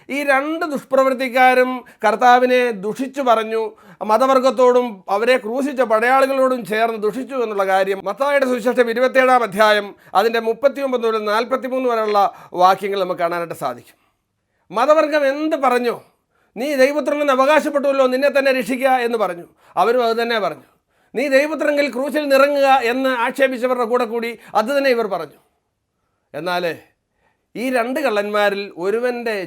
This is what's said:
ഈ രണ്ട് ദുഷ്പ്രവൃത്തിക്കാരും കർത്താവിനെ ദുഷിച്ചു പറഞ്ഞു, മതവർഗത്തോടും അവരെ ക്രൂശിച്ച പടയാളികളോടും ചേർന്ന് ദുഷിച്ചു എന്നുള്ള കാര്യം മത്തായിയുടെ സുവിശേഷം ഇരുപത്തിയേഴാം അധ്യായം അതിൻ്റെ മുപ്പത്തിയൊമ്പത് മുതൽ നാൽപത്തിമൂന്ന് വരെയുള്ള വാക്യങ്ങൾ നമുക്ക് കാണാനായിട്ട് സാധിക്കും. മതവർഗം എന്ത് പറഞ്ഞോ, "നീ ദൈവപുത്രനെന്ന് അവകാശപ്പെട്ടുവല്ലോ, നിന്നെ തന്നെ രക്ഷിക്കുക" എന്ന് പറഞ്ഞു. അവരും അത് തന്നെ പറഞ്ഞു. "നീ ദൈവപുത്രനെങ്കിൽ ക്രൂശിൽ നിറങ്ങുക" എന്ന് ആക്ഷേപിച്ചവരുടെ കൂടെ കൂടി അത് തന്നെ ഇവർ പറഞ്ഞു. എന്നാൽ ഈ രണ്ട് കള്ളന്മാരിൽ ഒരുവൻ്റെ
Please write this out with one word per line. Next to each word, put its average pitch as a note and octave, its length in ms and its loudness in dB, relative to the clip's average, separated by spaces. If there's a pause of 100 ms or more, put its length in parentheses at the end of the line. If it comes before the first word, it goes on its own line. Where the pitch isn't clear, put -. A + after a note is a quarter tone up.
(160)
ഈ - 20 -4 (140)
രണ്ട് D#4 400 0
ദുഷ്പ്രവൃത്തിക്കാരും B3+ 960 2 (360)
കർത്താവിനെ B3 540 4 (260)
ദുഷിച്ചു C4 440 -6
പറഞ്ഞു, A3 320 0 (480)
മതവർഗത്തോടും B3 800 4 (280)
അവരെ B3 300 2
ക്രൂശിച്ച C4 340 -4 (140)
പടയാളികളോടും C4 640 2 (120)
ചേർന്ന് A3+ 340 0
ദുഷിച്ചു B3+ 400 -6
എന്നുള്ള G3 260 -2
കാര്യം F#3+ 380 0
മത്തായിയുടെ C4+ 400 0
സുവിശേഷം A#3 460 0
ഇരുപത്തിയേഴാം B3+ 520 4
അധ്യായം G#3 400 2 (320)
അതിൻ്റെ A3+ 300 2
മുപ്പത്തിയൊമ്പത് B3 580 -2
മുതൽ A3 240 -2
നാൽപത്തിമൂന്ന് B3 640 -2
വരെയുള്ള G#3+ 260 0 (440)
വാക്യങ്ങൾ G3 400 2
നമുക്ക് F3 200 -4
കാണാനായിട്ട് E3+ 400 -6
സാധിക്കും. B2 320 -10 (800)
മതവർഗം D4+ 520 2
എന്ത് D#4 320 -2
പറഞ്ഞോ, B3 320 2 (640)
"നീ B3+ 80 -4 (140)
ദൈവപുത്രനെന്ന് C#4+ 560 0
അവകാശപ്പെട്ടുവല്ലോ, C#4 760 2
നിന്നെ C#4 220 2
തന്നെ C4+ 240 2
രക്ഷിക്കുക" B3+ 320 -2 (160)
എന്ന് A#3 160 -2
പറഞ്ഞു. F3 240 -6 (340)
അവരും A#3+ 240 2
അത് A3+ 160 0
തന്നെ A#3 240 -2
പറഞ്ഞു. D3 240 -6 (480)
"നീ B3+ 160 -2
ദൈവപുത്രനെങ്കിൽ D4 640 0
ക്രൂശിൽ C#4 380 -4
നിറങ്ങുക" C#4 360 4 (220)
എന്ന് C4 220 -2 (120)
ആക്ഷേപിച്ചവരുടെ B3+ 680 -2
കൂടെ B3 200 0
കൂടി A#3 180 -4 (280)
അത് A3 180 0
തന്നെ C#4 200 0
ഇവർ A3+ 180 -2
പറഞ്ഞു. D#3+ 260 -10 (1000)
എന്നാൽ F3+ 260 -4 (960)
ഈ - 20 -2 (140)
രണ്ട് B3+ 260 -2
കള്ളന്മാരിൽ G#3 580 0 (220)
ഒരുവൻ്റെ A#3 500 -2 (120)